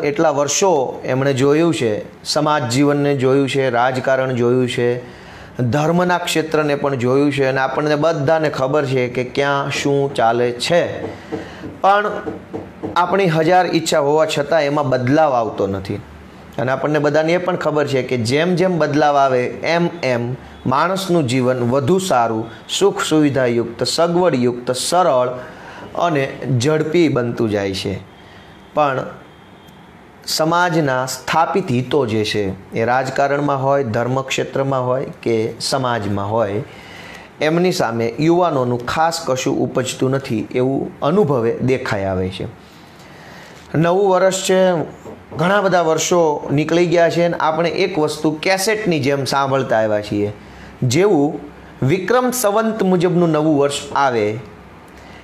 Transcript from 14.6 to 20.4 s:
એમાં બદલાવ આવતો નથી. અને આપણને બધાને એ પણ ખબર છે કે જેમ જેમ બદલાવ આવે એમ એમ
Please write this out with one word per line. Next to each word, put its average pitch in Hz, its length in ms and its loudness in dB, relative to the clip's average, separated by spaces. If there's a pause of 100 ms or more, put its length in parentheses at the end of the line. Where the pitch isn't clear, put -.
એમાં 143 260 0
બદલાવ 131 440 2
આવતો 107 340 0
નથી. 98 280 -6 (640)
અને 127 140 -2
આપણને 147 260 0
બધાને 151 340 2
એ 175 40 4
પણ 180 200 -2
ખબર 147 300 0
છે 127 160 0
કે 127 140 -2
જેમ 143 380 0
જેમ 180 240 2
બદલાવ 147 380 2
આવે 131 300 4
એમ 170 420 0 (140)
એમ 123 340 -2 (300)